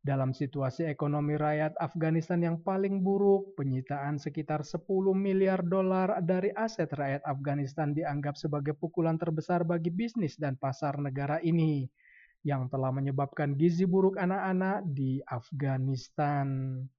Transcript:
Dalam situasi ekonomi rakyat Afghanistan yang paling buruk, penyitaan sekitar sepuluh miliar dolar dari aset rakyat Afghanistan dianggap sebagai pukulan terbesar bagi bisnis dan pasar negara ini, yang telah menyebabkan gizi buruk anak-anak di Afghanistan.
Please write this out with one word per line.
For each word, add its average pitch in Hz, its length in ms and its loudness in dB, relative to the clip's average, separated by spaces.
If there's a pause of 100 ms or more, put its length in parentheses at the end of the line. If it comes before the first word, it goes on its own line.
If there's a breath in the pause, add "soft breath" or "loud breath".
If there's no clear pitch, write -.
Dalam 135 320 0
situasi 135 560 -2
ekonomi 147 480 0
rakyat 151 400 0
Afghanistan 165 640 0
yang 170 160 0
paling 190 480 0
buruk, 196 480 4
penyitaan 139 640 -2
sekitar 151 480 -4
sepuluh 190 480 0
miliar 190 480 2
dolar 185 640 2
dari 185 320 2
aset 220 320 -2
rakyat 139 320 -2
Afghanistan 143 720 -2
dianggap 147 400 -2
sebagai 147 400 -2
pukulan 165 400 0
terbesar 165 480 0
bagi 170 320 0
bisnis 220 400 -2
dan 139 240 -2
pasar 135 400 -2
negara 143 480 -2
ini, 156 400 4 (560 soft breath)
yang 135 240 0
telah 131 240 -2
menyebabkan 139 640 0
gizi 170 320 4
buruk 190 320 4
anak-anak 190 720 0
di 135 320 -2
Afghanistan. 135 1600 -2 (160)